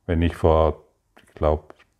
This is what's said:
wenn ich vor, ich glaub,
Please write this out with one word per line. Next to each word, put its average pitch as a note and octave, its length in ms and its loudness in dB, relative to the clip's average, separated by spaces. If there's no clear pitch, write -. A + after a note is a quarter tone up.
wenn E2 160 -4
ich E2+ 160 -2
vor, D#2+ 480 0
ich - 180 -20
glaub, D#2 380 -4